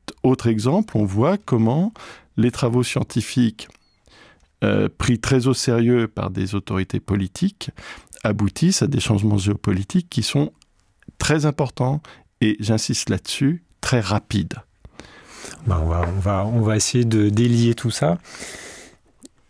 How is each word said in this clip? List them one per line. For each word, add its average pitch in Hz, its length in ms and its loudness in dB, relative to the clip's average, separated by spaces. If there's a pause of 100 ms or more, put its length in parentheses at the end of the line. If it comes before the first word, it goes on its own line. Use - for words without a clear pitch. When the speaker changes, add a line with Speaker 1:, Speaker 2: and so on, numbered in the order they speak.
(220)
Speaker 1:
autre 127 240 2
exemple, 120 500 0
on 107 80 2
voit 117 340 0
comment 131 540 0 (440)
les 120 140 4
travaux 123 320 0
scientifiques, - 840 -2 (960)
euh, 101 340 2
pris 120 220 0
très 127 280 2
au 131 80 4
sérieux 117 540 2
par 95 220 -6
des 98 240 -4
autorités 95 460 -4
politiques, - 680 -4 (520)
aboutissent 107 600 0
à 107 40 4
des 123 140 0
changements 104 380 2
géopolitiques 98 720 -2
qui - 120 -2
sont 143 300 -2 (680)
très 151 280 0
importants 139 560 -2 (380)
et, 107 200 2
j'insiste 110 500 -2
là-dessus, 143 520 -2 (180)
très 123 200 0
rapides. 101 540 -2 (1120)
Speaker 2:
Ben, 92 160 2
on 80 60 0
va, 85 200 0
on 92 120 -4
va, 98 260 0
on 113 140 0
va 107 160 2
essayer 120 280 2
de 107 240 4
délier 117 460 4
tout 117 160 -2
ça. 160 280 0 (1300)